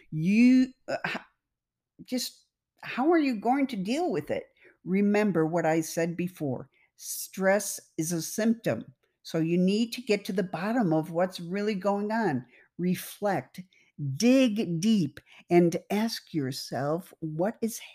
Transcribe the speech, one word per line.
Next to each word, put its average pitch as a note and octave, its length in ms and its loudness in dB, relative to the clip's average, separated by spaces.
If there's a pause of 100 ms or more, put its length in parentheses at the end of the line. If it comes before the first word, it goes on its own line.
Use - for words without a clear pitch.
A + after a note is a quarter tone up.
(120)
you, A#3 560 6 (220)
uh, - 80 -4 (100)
h-, - 100 -4 (840)
just, - 380 -8 (400)
how C4+ 280 -2
are F4 80 6
you C4+ 200 0
going B3+ 300 0
to A#3 100 -6
deal B3+ 340 -2
with D3+ 180 -4
it? - 140 -4 (400)
Remember G3+ 640 2
what E3 200 0
I D#3+ 140 2
said E3+ 380 -4
before. D#3 520 -6 (260)
Stress - 840 -2 (180)
is E3 140 -2
a E3 100 -2
symptom. G#3+ 720 -2 (300)
So - 160 -4
you E3 180 0
need G3+ 360 2
to B3 80 -10
get G3+ 240 -2
to G3+ 80 -6
the F#3+ 100 0
bottom F#3 500 -2
of D#3+ 180 0
what's F#3 280 -2
really G3+ 360 -4
going G3+ 360 -2
on. F#3 340 0 (320)
Reflect, F3+ 840 -4 (560)
dig A3 640 4
deep, G3 400 0 (300)
and F3 260 6 (140)
ask G#3+ 440 -4
yourself C#3+ 840 -4
what D#3+ 420 -4
is A3+ 180 -6 (160)